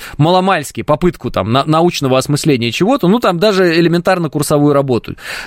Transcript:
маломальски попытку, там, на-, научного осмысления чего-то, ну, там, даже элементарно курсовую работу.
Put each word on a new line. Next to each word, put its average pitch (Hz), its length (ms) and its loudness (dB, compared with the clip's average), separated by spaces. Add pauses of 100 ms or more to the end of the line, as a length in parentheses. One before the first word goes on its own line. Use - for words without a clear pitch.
(180)
маломальски 180 640 0
попытку, 147 480 -2
там, 95 220 -2
на-, 131 120 0
научного 156 540 0
осмысления 131 540 0
чего-то, 208 340 0
ну, 220 140 2
там, 185 180 0
даже 185 400 2
элементарно 170 520 0
курсовую 147 420 2
работу. 139 420 -2 (320)